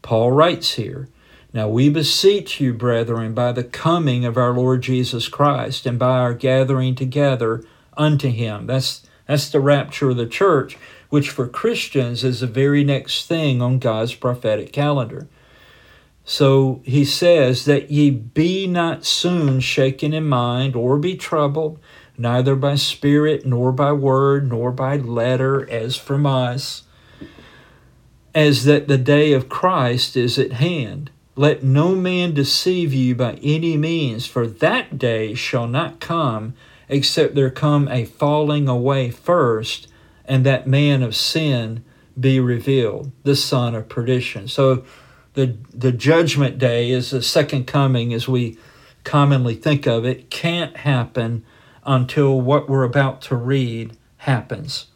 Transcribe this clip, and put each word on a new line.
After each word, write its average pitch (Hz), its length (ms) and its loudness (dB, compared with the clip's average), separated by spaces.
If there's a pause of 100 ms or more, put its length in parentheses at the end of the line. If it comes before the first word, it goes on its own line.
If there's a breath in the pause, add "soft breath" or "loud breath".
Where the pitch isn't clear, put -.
Paul 117 320 0
writes 165 400 2
here, - 340 -10 (460 soft breath)
"Now - 160 -2
we 123 180 4
beseech 165 720 2
you, 131 140 0
brethren, 117 600 -2
by 123 200 0
the 123 100 -4
coming 143 600 0
of 117 100 -4
our 123 180 2
Lord 127 280 2
Jesus 127 480 -2
Christ, 131 560 -2
and 123 120 -2
by 127 220 2
our 123 140 0
gathering 131 600 0
together 127 680 0 (320 loud breath)
unto 147 320 2
him." 110 400 -4
That's, 131 360 -4 (260 soft breath)
that's 143 180 0
the 147 140 0
rapture 143 480 2
of 120 80 0
the 117 80 -2
church, 165 520 0 (300 loud breath)
which 147 220 0
for - 180 -4
Christians 131 800 -4
is 123 160 -2
the 127 60 -2
very 139 360 2
next 139 440 -2
thing 147 340 0
on 123 180 0
God's 113 340 -2
prophetic 120 600 -4
calendar. 143 560 -2 (960 soft breath)
So 135 580 2
he 139 220 2
says, 143 580 4
"That 143 260 2
ye 147 200 4
be 160 580 -2
not 175 380 -2
soon 156 560 0
shaken 135 520 0
in 156 140 -2
mind, 127 480 0
or 123 220 2
be 185 180 -2
troubled, 156 640 -2 (380 loud breath)
neither 127 400 0
by 143 180 0
spirit, 147 720 0
nor 127 260 0
by 143 220 0
word, 139 560 2
nor 117 220 -2
by 135 260 -4
letter 127 720 -2
as 117 260 -6
from 143 300 -2
us, 127 580 -2 (1500 loud breath)
as 143 300 4
that 143 220 4
the 139 100 4
day 147 340 4
of 131 160 2
Christ 131 680 0
is 120 200 0
at 135 160 0
hand. 143 580 -4 (240)
Let 143 280 2
no 151 320 4
man 180 380 -2
deceive 156 600 0
you 127 220 0
by 120 280 -4
any 160 340 0
means, 147 480 -2
for 117 220 -4
that 160 500 -2
day 113 360 -2
shall 120 340 -4
not 143 320 -4
come, 127 540 -4 (340 soft breath)
except 139 480 0
there 135 140 4
come 147 380 2
a 123 180 -2
falling 147 600 0
away 127 420 0
first, 120 800 0 (380 soft breath)
and 131 200 2
that 135 220 2
man 139 360 2
of 110 120 -4
sin 117 680 -2 (360 soft breath)
be 131 200 4
revealed, 123 720 0 (120)
the 139 120 4
son 120 400 -2
of 107 140 -8
perdition." 123 580 -4
So 131 360 2 (520 loud breath)
the, 127 220 0 (160)
the 123 180 0
judgment 139 680 2
day 120 320 0
is 127 180 -2
the 131 140 -4
second 143 420 0
coming, 127 480 0
as 117 140 -4
we 123 320 -2 (440 loud breath)
commonly 135 520 2
think 147 320 0
of 113 180 0
it, 127 240 -6
can't 170 480 -4
happen 117 680 -2 (420 soft breath)
until 135 540 2
what 139 300 2
we're 135 140 2
about 135 380 0
to - 140 -4
read 117 640 -4 (200)
happens. - 800 -6